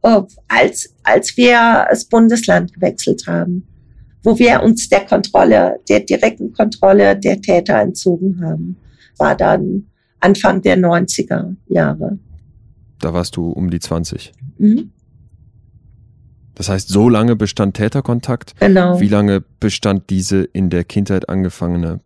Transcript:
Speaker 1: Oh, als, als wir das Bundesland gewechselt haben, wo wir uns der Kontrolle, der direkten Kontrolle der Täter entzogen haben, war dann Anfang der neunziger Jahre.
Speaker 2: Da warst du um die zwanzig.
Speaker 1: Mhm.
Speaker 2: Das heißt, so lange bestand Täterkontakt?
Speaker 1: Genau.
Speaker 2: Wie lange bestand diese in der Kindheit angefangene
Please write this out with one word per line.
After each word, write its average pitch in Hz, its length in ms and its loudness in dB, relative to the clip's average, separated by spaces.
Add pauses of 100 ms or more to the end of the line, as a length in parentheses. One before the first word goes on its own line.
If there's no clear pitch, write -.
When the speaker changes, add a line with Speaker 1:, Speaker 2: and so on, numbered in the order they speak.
Speaker 1:
Oh, 226 220 4 (240)
als, - 440 -2 (120)
als - 340 0
wir 240 520 4
das - 160 -2
Bundesland 226 680 2
gewechselt - 540 -4
haben, 175 400 -4 (560)
wo 226 160 2
wir 240 240 4
uns 226 260 0
der 202 160 2
Kontrolle, 196 840 2
der 311 120 2
direkten - 540 -2
Kontrolle 196 640 2
der 196 220 -2
Täter 190 380 0
entzogen 185 640 -2
haben, 160 340 -8 (420)
war 151 160 2
dann 185 500 -2 (340)
Anfang 190 440 0
der 185 140 2
neunziger 175 800 -2 (120)
Jahre. 165 500 -2 (840)
Speaker 2:
Da 82 120 -4
warst 87 220 -4
du 85 160 -6
um 87 180 -4
die 85 100 -4
zwanzig. - 520 -8 (260)
Speaker 1:
Mhm. 220 340 0 (1600)
Speaker 2:
Das - 140 -10
heißt, 95 180 -4
so 104 220 4
lange 113 260 2
bestand 104 400 -4
Täterkontakt? 120 840 -4
Speaker 1:
Genau. 180 400 4
Speaker 2:
Wie 101 100 2
lange 101 340 2 (160)
bestand 101 500 -2
diese 95 340 0
in 92 260 -4
der 87 160 -2
Kindheit 101 440 -2
angefangene 87 760 -4